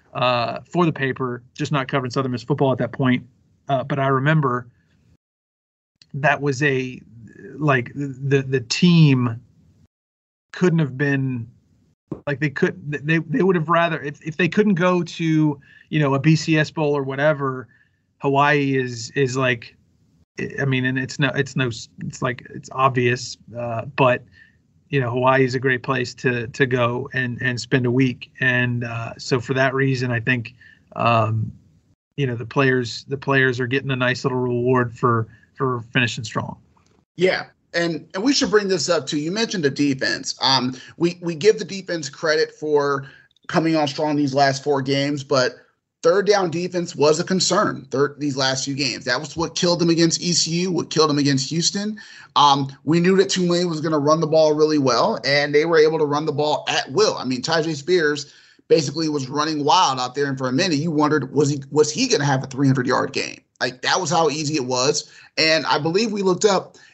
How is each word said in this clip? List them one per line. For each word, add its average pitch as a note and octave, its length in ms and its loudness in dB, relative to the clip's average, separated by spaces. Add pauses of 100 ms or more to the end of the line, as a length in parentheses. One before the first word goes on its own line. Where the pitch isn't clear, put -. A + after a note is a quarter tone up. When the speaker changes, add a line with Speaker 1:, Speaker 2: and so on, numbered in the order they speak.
(140)
Speaker 1:
uh, B2 480 0
for F3 240 2
the D#3 80 2
paper, B2+ 500 -4 (100)
just D3+ 180 -6
not C#3 180 -2
covering C3 200 -2
Southern C3 220 -2
Miss B2 120 -6
football C#3 280 0
at A#2+ 60 -2
that A#2+ 160 -4
point. B2+ 320 0 (420)
Uh, C3 160 -2
but C#3 160 -4
I C3+ 80 0
remember C3+ 600 0 (1500)
that C#3+ 280 0
was C#3 220 0
a, C3 380 0 (540)
like, C3+ 380 0
the, C3+ 540 -2
the C3 140 0
team C3+ 800 4 (1120)
couldn't E3 260 2
have C3 180 -2
been, C3+ 520 -2 (760)
like, C#3+ 140 -4
they D3+ 100 0
could, F3 300 -2 (100)
they, D3 280 -2
they D#3+ 260 0
would F#3 120 4
have D#3+ 120 -2
rather, E3+ 340 2
if, C#3+ 240 -10
if D#3 120 -10
they F3+ 100 2
couldn't G3+ 280 2
go F3+ 280 2
to, D#3 560 0 (300)
you D#3 100 0
know, C#3 140 2
a C3+ 60 0
B D#3 180 6
C D#3 200 0
S D#3 140 0
Bowl D3 240 0
or C#3+ 80 -2
whatever, C3+ 640 -2 (520)
Hawaii C#3 580 2
is, A#2+ 340 -6
is C3 240 0
like, B2+ 400 -2 (840)
I C#3 60 -2
mean, B2+ 200 0
and C3 120 -2
it's C3 220 -6
no, C#3 100 0
it's - 260 -4
no, C3 140 -2 (300)
it's C#3+ 220 -12
like, B2 280 -6
it's - 220 -16
obvious, B2+ 680 0 (200)
uh, A#2 280 -6
but, B2+ 380 2 (640)
you C#3+ 100 0
know, B2 100 -2
Hawaii C3 360 4
is B2 100 -2
a B2+ 40 -2
great B2+ 240 0
place B2 320 -4
to, A#2+ 320 -2
to C3+ 180 -2
go B2 480 -2
and, B2 280 -4
and B2 200 -2
spend B2+ 240 -2
a A#2+ 60 2
week. B2+ 480 0
And, B2 440 0
uh, A#2 340 -8
so - 220 -2
for C#3 140 -6
that C3 200 2
reason, C3 380 0
I A#2 80 -2
think, A#2+ 360 -4 (400)
um, A2 560 0 (640)
you C#3 100 0
know, B2 80 -4
the A#2+ 100 -10
players, B2+ 600 0
the C3+ 100 -6
players C3 420 2
are B2+ 80 -2
getting C3+ 240 -2
a C3 40 -2
nice B2 300 0
little B2+ 140 -2
reward B2 580 0
for, A#2 300 2 (260)
for B2+ 280 -4 (120)
finishing A#2+ 300 0
strong. - 340 -8 (600)
Speaker 2:
Yeah. E3+ 300 0 (260)
And, E3+ 400 -4
and F#3+ 100 -6
we C#4 100 2
should C4 160 0
bring G3+ 180 2
this F3+ 220 -2
up D#3 180 -2
too. D3+ 120 -4
You D#3 120 -4
mentioned A3 320 -4
the C#3 60 2
defense. C3+ 720 -4
Um, B2+ 340 0 (220)
we, F3 240 -2
we E3+ 140 -6
give F3+ 240 4
the F#3 60 -8
defense E3+ 440 -8
credit D#3 440 0
for C#3+ 520 0 (420)
coming D#3+ 280 0
on D3+ 120 2
strong D3+ 280 -2
these C#3+ 180 0
last C3+ 300 2
four C#3 180 0
games, C#3 420 -2
but B2+ 300 0 (500)
third F#3 220 4
down F#3+ 240 2
defense F3 460 -6
was D3+ 240 4
a F3 40 -2
concern F3+ 680 0
third, C#3+ 280 -2
these C#3+ 160 -4
last C3 300 -2
few C#3+ 80 -4
games. C3 320 -4
That B2 140 0
was D3+ 180 -12
what E3 180 -4
killed F3 240 0
them E3+ 100 2
against E3 300 2
E F3 140 -2
C D#3+ 180 0 (100)
U, F#3 100 -2
what D3+ 180 -4
killed D#3 200 2
them D3 100 0
against C#3 300 0
Houston. G3+ 480 -4 (380)
Um, C#3 480 4
we E3 160 2
knew F3+ 180 4
that F3 120 4
Tulane F3 400 0
was D#3 100 -4
gonna D#3 200 -2
run D3+ 200 2
the E3 80 0
ball D#3 260 4
really D#3 260 2
well, C3+ 440 2
and C#3+ 300 2
they D3+ 100 6
were E3 140 2
able D#3 220 4
to D3+ 60 0
run D3 200 0
the D#3 80 -2
ball D3 340 0
at C#3 240 -2
will. D#3+ 260 2
I D#2+ 60 -6
mean, B2 180 -4
Tyjae D#3+ 340 -2
Spears D3 580 0 (340)
basically D#3 420 2
was C#3+ 200 -4
running D3 340 -2
wild D3+ 360 4
out B2+ 160 -4
there, C#3+ 100 0
and C3+ 120 -2
for C3 120 -2
a B2 40 -4
minute E3 260 2
you E3+ 120 -2
wondered, D3 420 0
was C#3 180 2
he, C#3+ 180 -4
was D3 220 2
he G3+ 160 -2
gonna D3 180 0
have C3+ 180 0
a - 40 -10
three C#3 200 0
hundred B2+ 200 2
yard A#2 260 0
game? D#2 260 -6 (220)
Like, B2+ 220 -6
that D3+ 180 0
was D#3+ 80 -4
how E3 200 2
easy D3+ 260 -4
it C3 100 -2
was. B2+ 440 -2 (280)
And D#3 300 2
I C3+ 100 2
believe F3+ 340 -2
we G3+ 120 -4
looked F#3 220 2
up, F#3+ 320 0 (160)